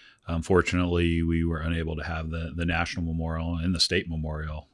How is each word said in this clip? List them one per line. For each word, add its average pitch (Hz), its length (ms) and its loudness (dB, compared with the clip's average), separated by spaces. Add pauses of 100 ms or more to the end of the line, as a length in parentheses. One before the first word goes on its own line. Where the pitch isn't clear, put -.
(280)
unfortunately, 87 920 2
we 82 220 2
were 82 160 0
unable 82 360 -2
to 78 80 -6
have 80 280 -4
the, 82 240 -4
the 85 100 0
national 85 400 0
memorial 82 560 -2
and 90 140 2
the 82 40 -2
state 87 300 2
memorial, 78 640 -6